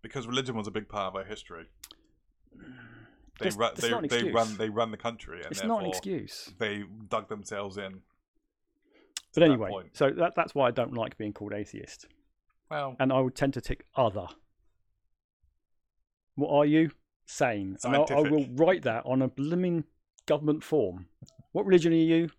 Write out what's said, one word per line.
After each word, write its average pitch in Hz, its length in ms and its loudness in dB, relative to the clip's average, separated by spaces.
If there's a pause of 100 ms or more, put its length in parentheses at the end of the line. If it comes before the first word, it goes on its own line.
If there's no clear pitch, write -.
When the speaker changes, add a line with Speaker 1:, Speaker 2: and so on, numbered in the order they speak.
Speaker 1:
Because 117 240 -10
religion 123 280 -2
was 107 120 -4
a 101 40 -8
big 104 160 -8
part 101 200 -4
of 92 100 -8
our 95 80 -8
history. 90 400 -14 (1700)
They 110 60 -4
Speaker 2:
That's, 110 120 0
Speaker 1:
ru-, 113 80 2
Speaker 2:
that's - 160 -2
Speaker 1:
they, 117 80 0
Speaker 2:
not 117 140 0
an 143 60 -4
Speaker 1:
they 123 80 0
Speaker 2:
excuse. 117 160 0
Speaker 1:
run, 110 240 0
they 110 120 -2
run 110 220 -2
the 104 60 -10
country, 113 440 -10
and 76 100 -12
Speaker 2:
It's 196 120 -6
not 220 160 0
an 190 60 -6
Speaker 1:
therefore - 40 -2
Speaker 2:
excuse. 180 720 -8
Speaker 1:
they 104 240 -4 (260)
dug 110 180 -2
themselves 101 500 -8
in 95 240 -12 (1300)
Speaker 2:
But - 0 -
Speaker 1:
to 156 80 0
that 175 40 10
Speaker 2:
anyway, 110 240 4
Speaker 1:
point. 95 180 -10 (100)
Speaker 2:
so 143 140 2
that, 170 240 0
that's - 200 -4
why 135 120 4
I 120 40 2
don't 123 220 -4
like 113 240 -6
being 107 160 -8
called 104 180 -10
atheist. - 540 -12 (680)
Speaker 1:
Well, 139 280 -6
Speaker 2:
And 131 120 2
I 131 80 4
would 127 160 0
tend 139 200 0
to 120 60 -6
tick - 240 -6 (100)
other. 104 320 0 (2000)
What 143 200 0
are 147 100 8
you? 156 260 4 (340)
Sane. 101 580 -2
And 127 120 2
I, - 20 6
I - 20 6
will 151 80 6
Speaker 1:
Scientific. 143 420 2 (100)
Speaker 2:
write 170 240 4
that 120 220 0
on 131 160 2
a 131 60 2
blooming 170 560 -2 (420)
government 151 380 0
form. 92 440 0 (440)
What 180 140 -2
religion 170 260 6
are 165 40 6
you? 165 440 4